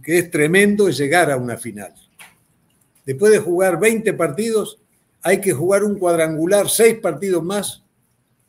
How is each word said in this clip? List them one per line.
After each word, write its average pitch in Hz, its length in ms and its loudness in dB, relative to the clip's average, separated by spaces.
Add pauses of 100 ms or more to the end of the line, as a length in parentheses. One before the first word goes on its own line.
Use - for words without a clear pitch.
que 170 160 0
es 175 120 -4
tremendo, 196 560 2
es 143 100 -2
llegar 147 340 2
a 131 60 0
una 120 200 -6
final. 101 360 -14 (1120)
Después 139 260 2
de 208 80 6
jugar 175 400 0
veinte 220 340 0
partidos, 185 680 -4 (420)
hay 196 200 0
que 190 120 0
jugar 190 300 0
un 208 140 -2
cuadrangular, 170 720 0
seis 226 300 4
partidos 175 440 -4
más, 196 400 -8 (640)